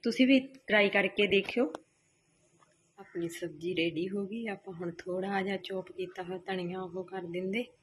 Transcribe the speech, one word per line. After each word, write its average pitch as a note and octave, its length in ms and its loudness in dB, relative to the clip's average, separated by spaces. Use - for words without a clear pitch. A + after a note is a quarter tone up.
ਤੁਸੀਂ A#3+ 240 4
ਵੀ C4+ 120 8
ਟਰਾਈ G#3 500 2
ਕਰਕੇ G3+ 380 2
ਦੇਖਿਓ। G3+ 460 2
ਆਪਣੀ E3+ 300 -6
ਸਬਜ਼ੀ E3 440 -6
ਰੈਡੀ E3 360 0
ਹੋ G3+ 160 -2
ਗਈ। A3 220 -6
ਆਪਾਂ G3 260 -8
ਹੁਣ E3+ 180 -6
ਥੋੜ੍ਹਾ F#3 500 -2
ਜਿਹਾ F#3+ 160 0
ਚੌਪ F#3 340 -6
ਕੀਤਾ F#3 320 -8
ਹੋਇਆ F3+ 140 -6
ਧਨੀਆ F3+ 420 -4
ਉਹ F#3 240 -8
ਕਰ F#3 180 -8
ਦਿੰਦੇ। F#3 420 -4